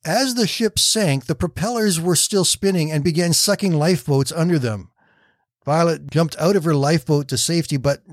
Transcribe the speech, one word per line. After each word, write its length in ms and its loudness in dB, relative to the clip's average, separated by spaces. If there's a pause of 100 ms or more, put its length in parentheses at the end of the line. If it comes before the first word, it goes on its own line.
As 300 0
the 140 2
ship 320 -2
sank, 460 0
the 100 -2
propellers 640 -2
were 160 0
still 280 0
spinning 460 0
and 140 -2
began 280 0
sucking 420 0
lifeboats 580 0
under 260 0
them. 320 -4 (720)
Violet 460 0
jumped 300 0
out 160 2
of 80 0
her 100 2
lifeboat 540 0
to 100 -4
safety, 380 -2
but 260 -2 (100)